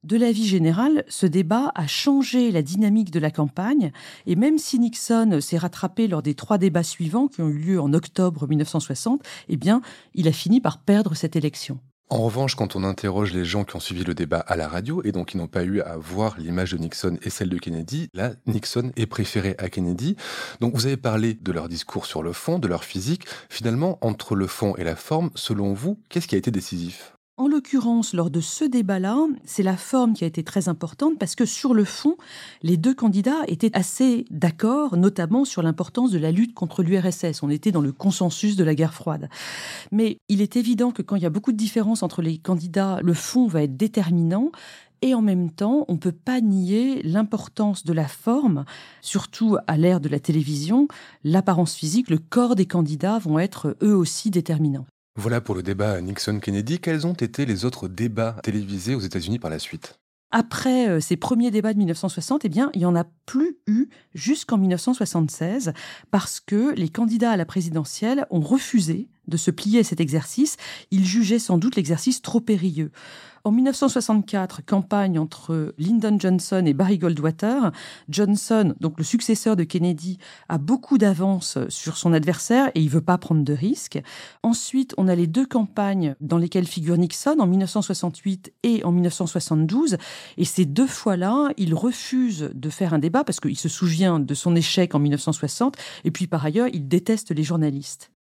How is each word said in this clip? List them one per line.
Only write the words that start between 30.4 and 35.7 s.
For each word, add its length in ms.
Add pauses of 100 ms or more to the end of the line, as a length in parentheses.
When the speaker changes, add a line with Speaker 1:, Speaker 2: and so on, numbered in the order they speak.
Speaker 1:
très 260
importante 480
parce 160
que 120
sur 280
le 120
fond, 300 (460)
les 160
deux 160
candidats 540
étaient 280
assez 540
d'accord, 640
notamment 480
sur 200
l'importance 480